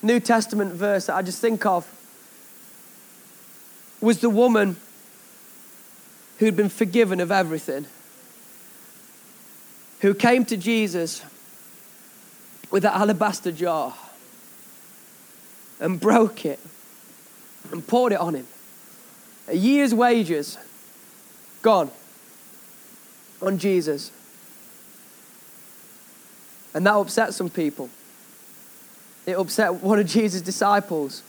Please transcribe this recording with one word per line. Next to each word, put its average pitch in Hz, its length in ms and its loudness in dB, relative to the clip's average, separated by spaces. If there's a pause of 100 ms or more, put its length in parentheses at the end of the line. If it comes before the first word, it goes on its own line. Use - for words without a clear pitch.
New 226 160 4
Testament 214 540 0
verse 196 340 -2
that 160 80 -2
I 185 60 -2
just 185 180 -8
think 226 260 0
of 180 220 0 (2250)
was 214 180 2
the 233 100 2
woman 214 460 2 (1600)
who'd 214 180 2
been 208 100 2
forgiven 190 540 0
of 175 100 -2
everything, 160 560 -2 (2250)
who 202 120 2
came 240 300 4
to 220 140 -4
Jesus 180 640 -2 (1500)
with 190 140 0
that 202 120 2
alabaster 196 560 -2
jar 156 420 -4 (1900)
and 175 200 -4
broke 220 460 2
it 139 140 -6 (1120)
and 160 160 -12
poured 247 240 2
it 196 80 -2
on 170 140 -4
him. 127 140 -8 (1000)
A - 80 -4
year's 254 380 2
wages 220 640 0 (1040)
gone 185 300 2 (1500)
on 190 180 -2
Jesus. 160 520 -2 (2500)
And 165 120 -2
that 208 100 4
upset 208 380 0
some 180 160 -6
people. 143 400 -6 (1400)
It 180 120 -4
upset 185 380 0
one 202 240 2
of 202 80 2
Jesus' 190 340 0
disciples. 190 880 -2